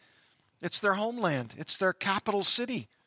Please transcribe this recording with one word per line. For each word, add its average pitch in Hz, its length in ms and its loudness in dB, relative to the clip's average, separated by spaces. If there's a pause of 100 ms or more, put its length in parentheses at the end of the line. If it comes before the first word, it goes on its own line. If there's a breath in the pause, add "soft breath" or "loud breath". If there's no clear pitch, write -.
(640 soft breath)
It's - 180 -2
their 202 140 4
homeland. 196 640 0
It's - 180 -4
their 185 160 2
capital 202 500 0
city. 226 460 -2 (180)